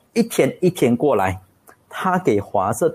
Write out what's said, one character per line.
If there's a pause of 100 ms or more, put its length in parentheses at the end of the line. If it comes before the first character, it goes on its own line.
(140)
一
天
一
天
过
来， (500)
他
给
华
社